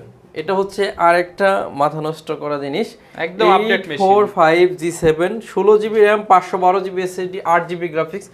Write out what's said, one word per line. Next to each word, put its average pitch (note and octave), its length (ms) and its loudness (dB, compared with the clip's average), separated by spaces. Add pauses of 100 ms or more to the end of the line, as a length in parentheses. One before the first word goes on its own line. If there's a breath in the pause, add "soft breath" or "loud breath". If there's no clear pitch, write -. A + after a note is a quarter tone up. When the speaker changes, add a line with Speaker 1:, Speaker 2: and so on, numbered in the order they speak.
(340)
Speaker 1:
এটা D#3+ 200 -6
হচ্ছে G3 420 -2
আরেকটা F3 760 0
মাথা C#3+ 260 -2
নষ্ট D#3 320 -8
করা D3 260 -6
জিনিস। C#3+ 360 -6 (200 soft breath)
Speaker 2:
একদম F#3 360 0
আপডেট G#3 200 2
মেশিন। F#3+ 200 -2
Speaker 1:
এইট C#3+ 80 -6
ফোর G3 280 4
ফাইভ F3 500 4
জি E3 160 -6
সেভেন, F3 480 0
ষোলো G#3 380 2
জিবি G#3+ 220 -2
র্যাম, G#3 220 4
পাঁচশো F#3+ 360 2
বারো F#3 220 2
জিবি F#3 220 -6
এসএসডি, F#3 420 -8
আট E3+ 240 0
জিবি F3 200 -6
গ্রাফিক্স, D#3+ 460 -6